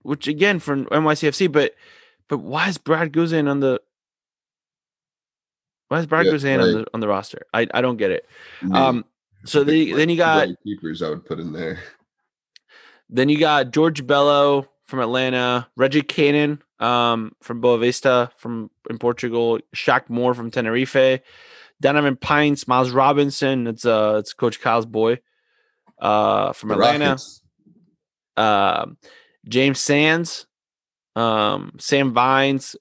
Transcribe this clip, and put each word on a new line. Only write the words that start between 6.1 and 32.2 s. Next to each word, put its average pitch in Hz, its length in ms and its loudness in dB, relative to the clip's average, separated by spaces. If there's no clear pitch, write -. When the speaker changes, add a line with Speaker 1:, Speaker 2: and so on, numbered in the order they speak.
Speaker 2:
Yeah, - 60 4
Speaker 1:
Guzan 139 300 0
on - 120 2
Speaker 2:
like 110 120 -4
Speaker 1:
the, - 80 -16
on 113 60 -6
the 107 80 -2
roster? 98 340 -4
I, 117 220 0
I 120 80 2
don't 127 160 -2
get 101 140 0
it. - 140 -4
Speaker 2:
I - 20 -12
mean, 95 120 0
Speaker 1:
Um, 127 280 2
so - 180 2
Speaker 2:
I - 40 2
think, 156 220 4
Speaker 1:
then, - 20 -
Speaker 2:
like, 87 80 -2
Speaker 1:
then 160 100 2
you 170 80 0
got 160 320 2
Speaker 2:
two 175 160 -10
keepers - 380 -8
I 80 80 -4
would - 160 -10
put 80 120 -8
in 82 140 -10
there. 80 280 -8
Speaker 1:
Then 127 180 2
you 151 100 2
got 147 340 2
George 151 340 0
Bello 143 640 2
from 131 140 -6
Atlanta, 123 760 -2
Reggie 135 260 2
Cannon, 147 600 0
um, 120 600 0
from 120 200 -10
Boa 120 180 4
Vista, 123 580 2
from, 113 340 -10
in 117 80 -8
Portugal, 117 600 -2
Shaq - 340 0
Moore 123 260 0
from 117 160 -8
Tenerife, 131 720 0
Donovan 143 360 2
Pines, 147 500 0
Miles 127 240 2
Robinson, 135 800 0
it's, 113 160 -10
uh, 107 340 2
it's 104 140 -8
Coach - 280 -4
Kyle's 113 260 0
boy, 113 320 -2
uh, 104 520 0
from - 180 -12
Speaker 2:
The 107 40 0
Speaker 1:
Atlanta. 143 320 2
Speaker 2:
Rockets. - 360 -6
Speaker 1:
Um, 101 600 0
James 131 320 0
Sands, 160 640 0
um, 107 640 -2
Sam 139 340 0
Vines, 135 680 0